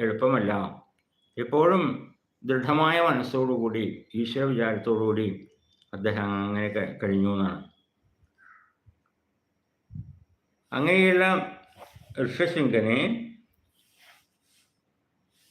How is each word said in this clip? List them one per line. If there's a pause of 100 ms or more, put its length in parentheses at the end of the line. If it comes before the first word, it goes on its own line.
എളുപ്പമല്ല. (840)
എപ്പോഴും (600)
ദൃഢമായ (120)
മനസ്സോടുകൂടി (320)
ഈശ്വര
വിചാരത്തോടുകൂടി (640)
അദ്ദേഹം (160)
അങ്ങനെ
ക-, (100)
കഴിഞ്ഞു
എന്നാണ്. (3000)
അങ്ങനെയുള്ള (1000)
ഋഷ്യശൃംഖനെ (2500)